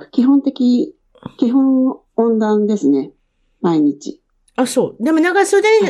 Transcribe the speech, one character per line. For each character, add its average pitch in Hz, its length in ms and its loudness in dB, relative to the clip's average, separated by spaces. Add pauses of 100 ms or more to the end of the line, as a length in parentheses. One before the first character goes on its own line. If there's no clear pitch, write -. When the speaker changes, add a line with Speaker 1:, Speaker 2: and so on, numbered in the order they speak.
(120)
Speaker 1:
基 240 120 0
本 277 200 2
的、 247 520 -2 (440)
基 240 100 0
本 262 480 0 (180)
温 226 220 0
暖 214 300 0
で 214 100 -2
す 139 120 -4
ね。 135 220 -2 (500)
毎 165 200 0
日。 - 400 -4 (340)
Speaker 2:
あ、 247 120 -2
そ 233 320 -4
う。 214 40 -8
で 311 80 -2
も 320 80 2
長 370 280 0
袖 403 200 2 (220)